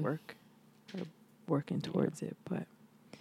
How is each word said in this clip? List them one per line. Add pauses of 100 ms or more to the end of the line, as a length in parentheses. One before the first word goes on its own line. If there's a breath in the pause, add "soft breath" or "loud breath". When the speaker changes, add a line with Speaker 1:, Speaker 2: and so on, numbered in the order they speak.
Speaker 1:
her
work, (600)
her (440)
working
Speaker 2:
Yeah.
Speaker 1:
towards
it.
But (520 loud breath)